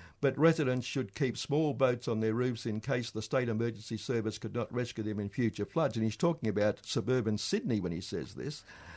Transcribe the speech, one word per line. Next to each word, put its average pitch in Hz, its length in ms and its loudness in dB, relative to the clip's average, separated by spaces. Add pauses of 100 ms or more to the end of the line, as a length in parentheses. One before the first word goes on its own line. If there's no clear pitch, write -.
(200)
but 135 180 2
residents 143 480 4
should 123 280 -4
keep 120 220 0
small 147 380 0
boats 123 320 2
on 110 140 0
their 110 140 2
roofs 123 300 0
in 110 160 -2
case 123 300 -2
the 110 120 -4
State 127 260 0
Emergency 113 480 -2
Service 110 420 -2
could 104 160 -6
not 117 180 -2
rescue 117 300 -2
them 104 160 -2
in 101 120 -2
future 110 360 0
floods." 147 300 0
And 113 80 2
he's 110 120 0
talking 160 320 2
about 104 380 2
suburban 110 520 2
Sydney 175 420 0
when 87 120 -2
he 85 100 -4
says 78 320 -6
this. 139 280 -8 (340)